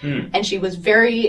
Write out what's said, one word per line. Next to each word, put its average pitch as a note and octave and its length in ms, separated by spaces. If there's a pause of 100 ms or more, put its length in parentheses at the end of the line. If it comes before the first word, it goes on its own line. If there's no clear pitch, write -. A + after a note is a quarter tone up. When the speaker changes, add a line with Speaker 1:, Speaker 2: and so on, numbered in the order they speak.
Speaker 1:
Hmm. D3 200 (120)
Speaker 2:
And G3 140
she G3 120
was F#3 180
very A3+ 520